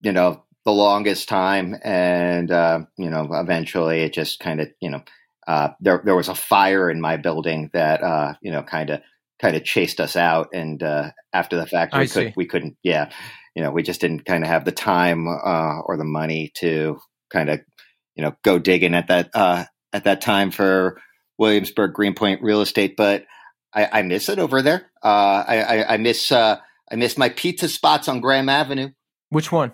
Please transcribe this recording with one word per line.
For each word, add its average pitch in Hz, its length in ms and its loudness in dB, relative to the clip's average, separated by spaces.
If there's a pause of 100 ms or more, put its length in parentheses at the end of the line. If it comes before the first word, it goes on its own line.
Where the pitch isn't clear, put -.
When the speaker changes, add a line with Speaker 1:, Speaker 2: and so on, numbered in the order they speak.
Speaker 1:
you 101 100 -2
know, 90 320 2 (200)
the 113 80 2
longest 101 560 2
time, 95 560 0
and, 87 680 0
uh, 85 300 2 (160)
you 90 120 -6
know, 78 220 -4
eventually 82 680 -2
it 78 120 -4
just - 260 -6
kinda, 78 280 -4 (120)
you 85 120 -8
know, 71 100 -10 (460)
uh, 76 220 0 (100)
there, 90 260 2
there 98 100 4
was 90 140 0
a 90 60 -6
fire 98 540 2
in 82 120 -4
my 80 160 -2
building 78 560 -4
that, 78 300 2
uh, 78 380 -2
you - 100 -8
know, 78 100 -4
kinda, 73 400 -6 (380)
kinda 80 200 0
chased - 400 -2
us 76 160 -2
out, 82 380 2
and, 80 300 -6
uh, 76 260 -2 (240)
after 87 240 -2
the 82 80 -2
fact, 85 300 -2
Speaker 2:
I 135 60 2
Speaker 1:
we 131 60 0
could, 101 200 -2
Speaker 2:
see. - 80 -12
Speaker 1:
we 90 100 -2
couldn't, 85 380 -6
yeah, 80 260 0 (460)
you 82 80 -6
know, 71 80 -4
we 85 100 -2
just 87 200 -6
didn't 80 240 -2
kinda 85 220 -2
have 80 180 0
the - 60 -2
time, 87 560 0
uh, 80 540 -2
or 85 160 -4
the 76 60 -4
money 78 520 -4
to 78 440 -2 (320)
kinda, 76 300 -2 (540)
you 80 80 -6
know, 76 200 -4
go 92 160 4
digging 90 340 2
at 87 140 0
that, 87 260 2
uh, 90 320 2 (280)
at 101 100 -6
that 98 180 2
time 98 300 0
for 95 500 2 (380)
Williamsburg 104 540 2
Greenpoint 101 500 0
real 107 180 2
estate, 98 340 0
but 101 300 2 (480)
I, 104 180 0
I 107 120 2
miss 90 260 -4
it 196 80 -2
over 135 240 0
there. 160 300 0 (120)
Uh, 101 440 4
I, 113 140 2
I, 110 340 0
I - 20 0
miss, 113 340 0
uh, 110 260 4 (340)
I 113 40 -8
miss 120 220 -2
my 127 120 2
pizza 175 380 -4
spots - 400 2
on 127 140 -4
Graham 135 260 2
Avenue. 139 420 0 (400)
Speaker 2:
Which 156 220 -2
one? 143 220 0